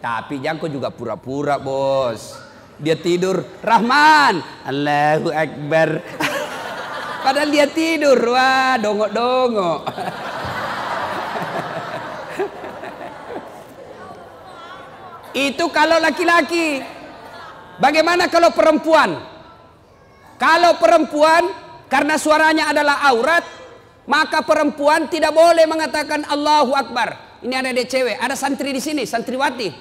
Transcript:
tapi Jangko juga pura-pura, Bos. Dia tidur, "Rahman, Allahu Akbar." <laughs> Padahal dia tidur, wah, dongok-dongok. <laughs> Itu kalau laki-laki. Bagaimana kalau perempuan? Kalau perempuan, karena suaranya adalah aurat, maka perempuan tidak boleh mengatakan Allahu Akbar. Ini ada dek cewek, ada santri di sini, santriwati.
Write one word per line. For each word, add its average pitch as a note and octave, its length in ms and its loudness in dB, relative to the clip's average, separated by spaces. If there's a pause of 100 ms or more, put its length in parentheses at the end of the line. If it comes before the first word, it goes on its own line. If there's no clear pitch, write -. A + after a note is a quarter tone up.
tapi B2 400 -6
Jangko D#3 240 -6
juga C3 240 -6
pura-pura, C3 640 -6
Bos. C3+ 800 -2 (400)
Dia D#3 240 -2
tidur, F3+ 480 0 (160)
"Rahman, B3 800 4 (240)
Allahu D3 640 0
Akbar." D#3 720 0 (160)
<laughs> - 100 -4 (920)
Padahal C#4+ 320 0
dia C#4+ 160 4
tidur, D#4 480 2 (160)
wah, C4 480 2
dongok-dongok. G#3+ 1040 0
<laughs> D3 60 -8 (4000)
Itu E4+ 180 -2
kalau D#4+ 300 2
laki-laki. E4 800 0 (1000)
Bagaimana D#4+ 520 2
kalau E4+ 240 4
perempuan? D4+ 640 4 (1200)
Kalau D#4+ 400 4
perempuan, D#4+ 720 4 (400)
karena C#4+ 240 2
suaranya D#4 560 2
adalah C#4+ 400 2
aurat, B3 320 2 (640)
maka D#4 320 0
perempuan D4+ 720 2
tidak D#4 240 0
boleh E4 320 6
mengatakan D4+ 560 -2
Allahu D4 480 2
Akbar. A#3+ 480 -2 (240)
Ini B3 120 -4
ada C4 200 -4
dek B3 160 -2
cewek, B3 280 0
ada B3+ 160 -2
santri C4+ 360 -4
di C4+ 80 -2
sini, D4+ 240 -4
santriwati. A#3+ 640 -4 (140)